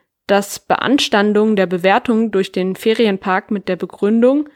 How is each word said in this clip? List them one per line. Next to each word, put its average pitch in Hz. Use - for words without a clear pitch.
dass 202
Beanstandung 214
der 190
Bewertung 208
durch 196
den 185
Ferienpark 208
mit 196
der 185
Begründung, 233